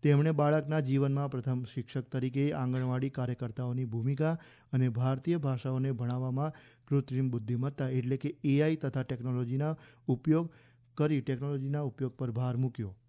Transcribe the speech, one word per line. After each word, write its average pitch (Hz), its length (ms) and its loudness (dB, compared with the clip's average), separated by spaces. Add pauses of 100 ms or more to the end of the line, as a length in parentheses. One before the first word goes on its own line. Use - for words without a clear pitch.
તેમણે 147 280 6
બાળકના 151 480 2
જીવનમાં 139 520 2
પ્રથમ 127 320 -2
શિક્ષક 123 380 -6
તરીકે 131 520 -2
આંગણવાડી 127 560 0
કાર્યકર્તાઓની 123 760 -4
ભૂમિકા 139 540 0 (320)
અને 127 180 4
ભારતીય 131 480 0
ભાષાઓને 131 540 0
ભણાવવામાં 127 640 -2 (340)
કૃત્રિમ 135 420 0
બુદ્ધિમત્તા 123 600 -2
એટલે 127 280 0
કે 143 260 -4
એ 139 180 4
આઈ 160 140 4
તથા 135 280 -4
ટેકનોલોજીના 127 760 -2 (300)
ઉપયોગ 160 460 2 (440)
કરી 151 240 2
ટેકનોલોજીના 139 600 -4
ઉપયોગ 131 340 -6
પર 123 160 -4
ભાર 123 260 -2
મૂક્યો. 113 400 -4 (120)